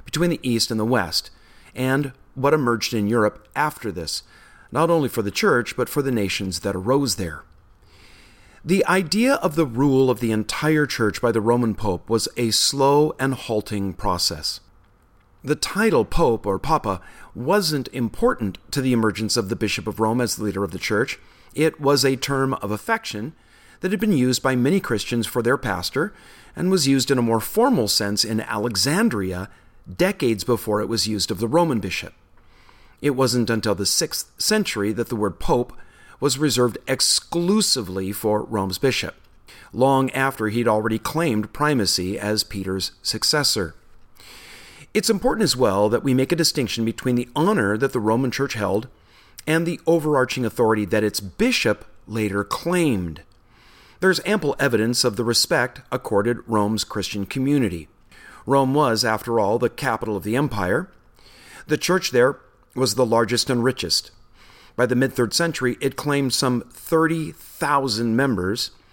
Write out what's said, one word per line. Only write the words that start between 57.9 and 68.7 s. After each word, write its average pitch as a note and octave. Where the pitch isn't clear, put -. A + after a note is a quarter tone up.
Rome C3+
was, A#2+
after A2+
all, G#2+
the A#2+
capital A2
of F2
the G#2+
empire. B2
The D3+
church F3+
there B2+
was B2
the B2+
largest A2+
and A#2+
richest. A#2
By B2
the A#2+
mid-third B2
century, D3
it C#3
claimed C#3+
some B2+
thirty D#3+
thousand B2
members, A2+